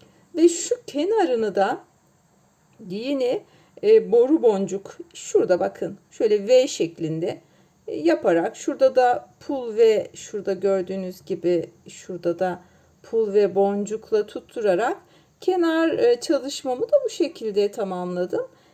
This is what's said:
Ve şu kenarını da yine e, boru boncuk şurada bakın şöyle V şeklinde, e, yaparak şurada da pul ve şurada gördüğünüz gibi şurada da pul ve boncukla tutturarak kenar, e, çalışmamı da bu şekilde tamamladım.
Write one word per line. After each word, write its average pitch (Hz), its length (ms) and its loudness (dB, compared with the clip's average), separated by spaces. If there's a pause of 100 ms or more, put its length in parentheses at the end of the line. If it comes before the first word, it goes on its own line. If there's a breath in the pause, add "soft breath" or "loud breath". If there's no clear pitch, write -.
(340 soft breath)
Ve 339 140 6
şu - 260 -4 (120)
kenarını 269 680 -2
da 196 260 0 (1120)
yine 254 540 -4 (380 soft breath)
e, 202 300 6
boru 254 300 4
boncuk 196 560 0 (160)
şurada 180 460 0
bakın 196 380 -6 (120)
şöyle 208 380 0
V 254 200 6
şeklinde, 165 720 -6 (480 soft breath)
e, - 80 -8
yaparak 202 600 0
şurada 269 400 0
da 247 320 2 (120)
pul 247 360 -8
ve 220 380 4
şurada 202 380 -8
gördüğünüz 190 720 -4
gibi 180 460 -2 (180)
şurada 170 500 -8
da 180 240 -4 (400 soft breath)
pul 220 320 -2
ve 202 200 4
boncukla 202 720 0
tutturarak 226 680 -2 (440 soft breath)
kenar, 330 480 2
e, 240 320 2
çalışmamı 269 640 -4
da 523 220 2
bu 453 60 -4
şekilde 208 600 -2
tamamladım. 180 800 -6 (260 soft breath)